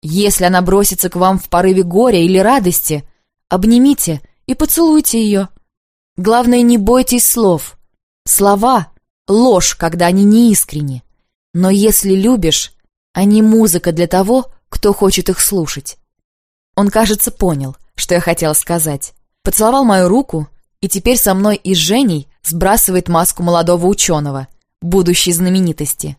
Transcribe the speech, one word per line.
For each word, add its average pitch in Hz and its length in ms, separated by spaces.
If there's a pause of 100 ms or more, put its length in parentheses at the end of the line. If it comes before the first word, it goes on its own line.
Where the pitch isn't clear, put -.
Если 185 440
она 180 180
бросится 190 480
к - 60
вам 185 220
в - 120
порыве 185 320
горя 190 380
или 185 180
радости, 190 680 (440)
обнимите 220 720 (240)
и 262 80
поцелуйте 311 680
её. 196 260 (680)
Главное, 240 460
не 240 160
бойтесь 240 480
слов. 190 500 (480)
Слова — 202 680 (360)
ложь, 214 460
когда 170 320
они 190 180
неискренни. 190 760 (500)
Но 180 160
если 202 460
любишь, 190 580 (400)
они 208 300
музыка 214 480
для 170 160
того, 196 460 (160)
кто - 240
хочет 190 360
их 190 120
слушать». - 580 (760)
Он, 202 140
кажется, 220 420
понял, 139 440 (200)
что - 180
я 175 60
хотела 160 320
сказать. 156 600 (280)
Поцеловал 247 420
мою 190 240
руку 185 400 (320)
и 190 80
теперь 233 300
со 190 160
мной 202 220
и 190 180
с 180 40
Женей 180 500 (160)
сбрасывает 185 640
маску 170 340
молодого 170 440
учёного, 147 600 (340)
будущей 175 520
знаменитости. 170 880